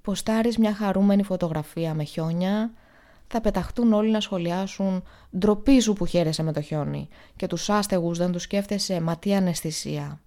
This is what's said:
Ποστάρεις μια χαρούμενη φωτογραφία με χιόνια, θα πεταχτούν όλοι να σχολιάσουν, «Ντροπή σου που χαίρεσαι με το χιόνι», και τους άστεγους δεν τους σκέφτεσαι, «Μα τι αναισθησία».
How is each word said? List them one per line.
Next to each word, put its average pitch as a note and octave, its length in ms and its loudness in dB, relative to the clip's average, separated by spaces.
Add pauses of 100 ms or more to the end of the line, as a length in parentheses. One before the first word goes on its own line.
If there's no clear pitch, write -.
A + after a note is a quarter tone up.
Ποστάρεις A3 560 0
μια G#3+ 160 4
χαρούμενη G3+ 500 4
φωτογραφία E3 680 -4
με D#3 100 -2
χιόνια, F3+ 680 -2 (560)
θα A3+ 140 -2
πεταχτούν A3 520 2
όλοι G#3+ 180 4
να G#3+ 80 2
σχολιάσουν, F#3 840 -2 (340)
«Ντροπή G#3 420 6
σου G#3+ 140 2
που F3 120 0
χαίρεσαι D#3+ 380 0
με D#3+ 100 -2
το D3 80 -2
χιόνι», D3 460 -6 (280)
και F#3 120 -8
τους E3+ 220 -6
άστεγους F#3 480 0
δεν F3+ 140 0
τους F3 100 -4
σκέφτεσαι, G3 600 -2
«Μα E3 160 -2
τι G3+ 180 0
αναισθησία». D3+ 920 -4